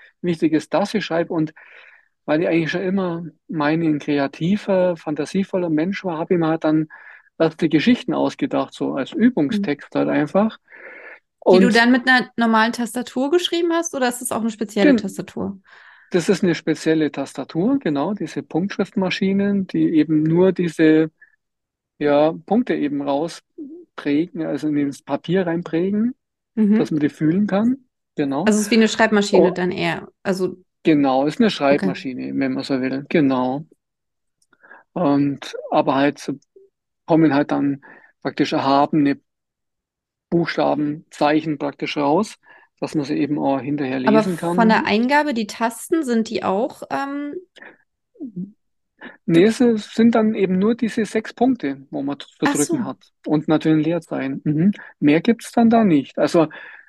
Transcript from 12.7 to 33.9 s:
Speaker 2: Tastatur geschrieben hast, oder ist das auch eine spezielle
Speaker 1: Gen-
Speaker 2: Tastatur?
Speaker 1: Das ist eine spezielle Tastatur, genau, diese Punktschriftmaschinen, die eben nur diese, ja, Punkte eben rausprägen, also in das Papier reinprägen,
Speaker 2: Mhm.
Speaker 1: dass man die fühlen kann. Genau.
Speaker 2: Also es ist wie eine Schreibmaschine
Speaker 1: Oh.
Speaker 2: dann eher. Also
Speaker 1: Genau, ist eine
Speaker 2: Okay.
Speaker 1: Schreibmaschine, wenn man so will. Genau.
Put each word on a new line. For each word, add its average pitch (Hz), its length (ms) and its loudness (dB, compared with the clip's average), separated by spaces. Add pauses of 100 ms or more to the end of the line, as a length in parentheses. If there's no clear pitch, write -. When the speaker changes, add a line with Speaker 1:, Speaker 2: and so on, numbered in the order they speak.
Speaker 2:
Tastatur 247 580 -4
geschrieben 349 440 0
hast, 339 200 -4
oder 254 140 0
ist 247 140 -6
das - 100 -6
auch 226 80 -4
eine 220 100 -2
spezielle 214 440 2
Speaker 1:
Gen- - 20 2
Speaker 2:
Tastatur? 190 640 -6 (500)
Speaker 1:
Das 175 200 0
ist 185 120 2
eine 170 120 4
spezielle 156 580 0
Tastatur, 165 640 -4
genau, 160 360 -2
diese 151 280 -8
Punktschriftmaschinen, 196 1200 -2
die 160 300 0
eben 156 260 2
nur 175 300 4
diese, 160 580 2 (880)
ja, 147 340 2 (140)
Punkte 220 300 0
eben 143 260 -4
rausprägen, 165 1400 -4
also 151 220 -4
in 143 200 0
das - 140 -10
Papier 170 440 -2
reinprägen, 190 680 -2 (420)
Speaker 2:
Mhm. 214 180 4
Speaker 1:
dass - 180 2
man 151 80 0
die 147 100 0
fühlen 175 380 0
kann. 226 380 0 (300)
Genau. 143 280 -2
Speaker 2:
Also 214 160 4
es 208 60 -2
ist - 40 -4
wie 240 60 2
eine 220 120 6
Schreibmaschine 202 640 4
Speaker 1:
Oh. - 0 -
Speaker 2:
dann 180 200 -4
eher. 170 360 -4 (140)
Also 185 340 -4 (260)
Speaker 1:
Genau, 139 440 2
ist 156 140 -6
eine 214 100 4 (200)
Speaker 2:
Okay. 175 220 2
Speaker 1:
Schreibmaschine, 131 440 -10
wenn 135 180 -2
man 135 100 -6
so 135 160 -2
will. 135 280 -4
Genau. 135 580 0 (1300)